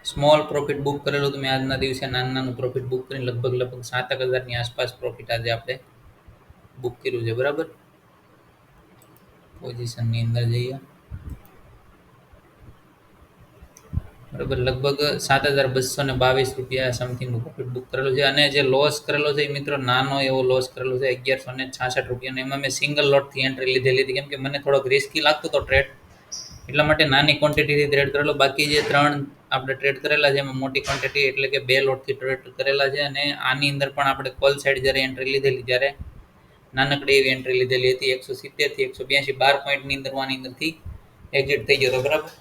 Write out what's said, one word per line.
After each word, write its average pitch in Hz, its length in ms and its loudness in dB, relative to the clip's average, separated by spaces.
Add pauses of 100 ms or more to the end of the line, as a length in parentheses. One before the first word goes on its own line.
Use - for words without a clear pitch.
સ્મોલ 151 300 6 (120)
પ્રોફિટ 143 340 -2
બુક 143 100 0 (100)
કરેલું 143 240 0
હતું 135 140 -6
મેં 135 100 -2
આજના 131 280 -2
દિવસે, 135 320 -2
નાનું, 127 220 -2
નાનું 131 240 -4
પ્રોફિટ 127 320 -4
બુક 127 160 -2
કરીને 131 220 -6
લગભગ, 123 300 -2
લગભગ 127 300 -6
સાત 127 240 -4
એક 127 80 -4
હજારની 127 380 -2
આસપાસ 117 320 -4 (100)
પ્રોફિટ 117 340 -6
આજે 117 200 -4
આપણે 127 200 -8 (1080)
બુક 120 180 -4
કર્યું 123 260 -4
છે, 113 120 -2
બરાબર. 147 280 -2 (1900)
પોઝિશનની 117 680 -4
અંદર 120 280 0
જઈએ, 123 260 -2 (3500)
બરાબર, 135 240 -2 (100)
લગભગ 139 320 0 (280)
સાત 139 200 4 (100)
હજાર 131 200 4
બસો 135 320 -2
ને 127 160 -2
બાવીસ 131 320 2
રૂપિયા 127 420 -2
સમથિંગનો 123 460 -4
પ્રોફિટ 123 320 -10
બુક 127 160 -10
કરેલો 131 240 0
છે 139 160 4
અને 147 100 4 (140)
જે 135 160 4
લોસ 147 340 2
કરેલો 147 300 0
છે 143 120 0
એ 139 100 -4
મિત્રો 143 240 -4 (100)
નાનો 139 360 2
એવો 131 220 2
લોસ 127 240 2
કરેલો 127 260 -4
છે, 135 140 0
અગિયારસો 131 460 -2
ને 131 160 -6
છાસઠ 127 340 -2
રૂપિયાનો. 131 360 -6
એમાં 139 180 -4
મેં 131 160 -2
સિંગલ 147 340 2
લોટથી 135 340 0
એન્ટ્રી 131 260 -2
લીધેલી 131 300 4
હતી 131 140 -4
કેમ 143 160 -10
કે 131 100 -8
મને 143 220 -4
થોડોક 135 300 2
રિસ્કી 143 320 0
લાગતો 156 200 0
હતો 143 160 2
ટ્રેડ, 135 240 2 (800)
એટલા 151 200 2
માટે 156 140 4 (120)
નાની 147 260 4
ક્વોન્ટિટીથી 147 500 2
ટ્રેડ 139 240 4
કરેલો. 147 260 2
બાકી 147 320 2
જે 147 160 4
ત્રણ 143 320 4 (340)
આપણે 135 200 -4
ટ્રેડ 139 280 -2
કરેલા 147 300 2
છે 139 80 2
એમાં 135 220 -6
મોટી 131 240 -4
ક્વોન્ટિટી 139 420 -2
એટલે 135 240 -2
કે 139 60 0 (100)
બે 131 160 6
લોટથી 131 320 -2
ટ્રેડ 131 260 -4 (140)
કરેલા 139 360 2
છે 147 120 -4
અને 139 180 -4 (260)
આની 143 240 2
અંદર 139 220 -2
પણ 139 140 2
આપણે 135 220 -2 (100)
કોલ 139 120 6 (100)
સાઇડ 139 200 2
જ્યારે 135 220 4
એન્ટ્રી 131 280 -4
લીધેલી 135 360 0
ત્યારે 127 200 2 (840)
નાનકડી 139 480 2
એવી 131 140 2
એન્ટ્રી 127 260 -2
લીધેલી 127 340 4
હતી, 131 200 0
એકસો - 160 -10 (100)
સિત્તેરથી 139 460 -2
એકસો 127 220 -10
બ્યાસી, 135 320 0
બાર 139 220 6
પોઇન્ટની 139 360 -2
અંદર 135 160 -8
હું 135 80 -2
આની 135 160 -4
અંદરથી 131 320 -6 (680)
એક્ઝિટ 139 300 0
થઈ 139 120 4
ગયો 127 120 4
હતો, 127 140 0
બરાબર. 156 220 0 (120)